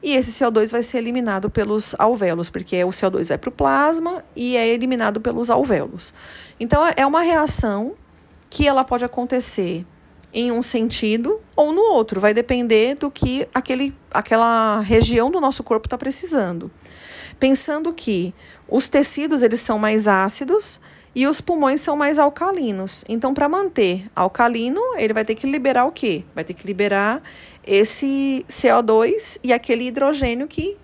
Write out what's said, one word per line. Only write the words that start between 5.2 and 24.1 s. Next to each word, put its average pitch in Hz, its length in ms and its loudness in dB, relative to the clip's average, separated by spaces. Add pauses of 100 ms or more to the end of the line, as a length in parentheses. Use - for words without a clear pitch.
pelos 233 300 -4
alvéolos. 240 640 0 (460)
Então, 262 240 2 (140)
é 277 100 4
uma 311 160 2
reação 302 720 0 (560)
que 294 160 0
ela 269 160 4
pode 247 220 -2
acontecer 240 840 -4 (480)
em 240 180 -2
um 233 100 -2
sentido 233 760 -2 (140)
ou 302 180 4
no 349 80 2
outro. 226 400 2
Vai 208 140 4
depender 240 600 2
do 285 140 -4
que 262 440 -4
aquele, 262 400 -2 (160)
aquela 226 680 2
região 226 500 4
do 359 100 0
nosso 269 220 0
corpo 220 260 -2
tá 247 80 -6
precisando. 247 720 -4 (720)
Pensando 294 540 2
que 185 400 -4 (340)
os 269 180 0
tecidos, 285 560 2
eles 233 180 2
são 214 180 -2
mais 214 280 2
ácidos 214 720 0 (360)
e 254 120 0
os 294 140 0
pulmões 294 400 0
são 294 160 -2
mais 294 220 0
alcalinos. 285 920 -2
Então, 226 240 -2
pra 285 160 0
manter 254 560 0 (100)